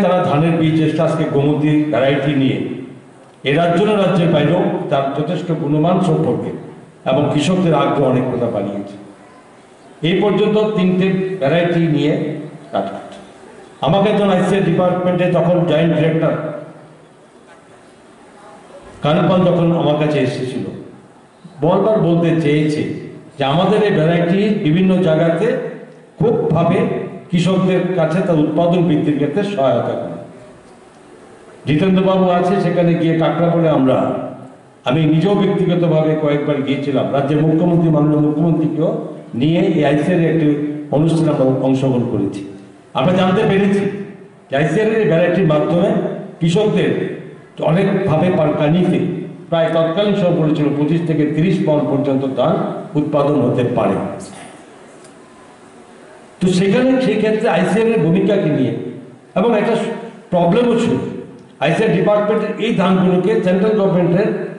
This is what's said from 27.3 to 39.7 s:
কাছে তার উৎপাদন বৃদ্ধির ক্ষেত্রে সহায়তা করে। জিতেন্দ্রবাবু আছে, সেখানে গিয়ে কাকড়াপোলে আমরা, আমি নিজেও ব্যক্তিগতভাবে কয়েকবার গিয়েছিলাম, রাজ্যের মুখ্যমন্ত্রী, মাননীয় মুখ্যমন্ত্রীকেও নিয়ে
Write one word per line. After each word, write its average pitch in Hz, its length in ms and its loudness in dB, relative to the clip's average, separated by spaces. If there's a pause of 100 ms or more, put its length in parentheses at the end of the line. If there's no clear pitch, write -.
কাছে 160 280 0
তার 160 160 2
উৎপাদন 170 440 0
বৃদ্ধির 147 320 0
ক্ষেত্রে 151 220 -2 (120)
সহায়তা 120 480 0
করে। - 160 -10 (1500)
জিতেন্দ্রবাবু 185 580 2 (140)
আছে, 185 140 0 (120)
সেখানে 170 260 2 (100)
গিয়ে 160 200 2
কাকড়াপোলে 165 560 0
আমরা, 131 200 2 (920)
আমি 156 120 2 (120)
নিজেও 190 280 2
ব্যক্তিগতভাবে 165 680 2 (120)
কয়েকবার 143 420 0
গিয়েছিলাম, 131 400 -2 (100)
রাজ্যের 143 300 0
মুখ্যমন্ত্রী, 160 500 2
মাননীয় 151 300 2
মুখ্যমন্ত্রীকেও 156 640 0 (520)
নিয়ে 165 200 2 (160)